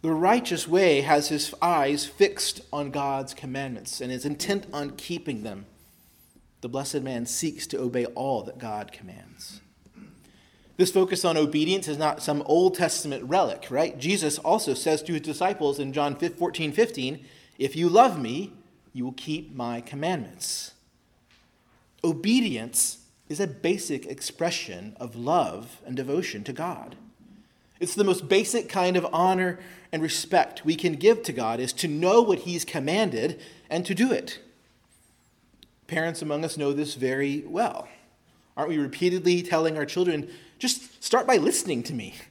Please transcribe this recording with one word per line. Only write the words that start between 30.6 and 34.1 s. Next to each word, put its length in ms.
we 100
can 200
give 280
to 100
God, 260
is 140
to 140
know 340
what 180
he's 260
commanded 760
and 160
to 100
do 160